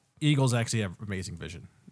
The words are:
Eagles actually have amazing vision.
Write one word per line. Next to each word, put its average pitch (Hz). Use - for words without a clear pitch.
Eagles 135
actually 117
have 92
amazing 92
vision. 82